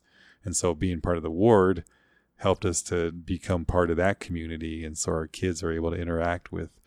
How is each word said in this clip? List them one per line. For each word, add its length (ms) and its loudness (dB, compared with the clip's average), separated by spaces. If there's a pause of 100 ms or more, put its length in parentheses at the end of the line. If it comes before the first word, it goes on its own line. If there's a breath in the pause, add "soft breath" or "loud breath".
(440 soft breath)
And 120 -6
so 180 2
being 280 -2
part 160 0
of 60 -6
the 80 -4
ward 540 6 (520 soft breath)
helped 280 2
us 180 0
to 280 -2
become 540 -4
part 240 2
of 80 2
that 220 2
community. 640 -6
And 140 -10
so 140 -4
our 160 -2
kids 360 -4
are 80 -2
able 200 -2
to 60 -4
interact 540 -2
with, 360 -8